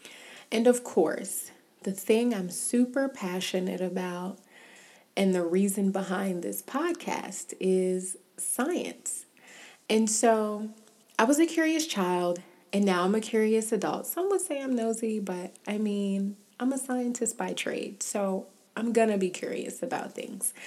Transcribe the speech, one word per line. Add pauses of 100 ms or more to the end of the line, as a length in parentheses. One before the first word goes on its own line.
(500)
And
of
course, (320)
the
thing
I'm
super
passionate
about (800)
and
the
reason
behind
this
podcast
is (220)
science. (640)
And
so (480)
I
was
a
curious
child, (320)
and
now
I'm
a
curious
adult.
Some
would
say
I'm
nosy,
but (100)
I
mean, (200)
I'm
a
scientist
by
trade,
so (320)
I'm
gonna
be
curious
about
things. (120)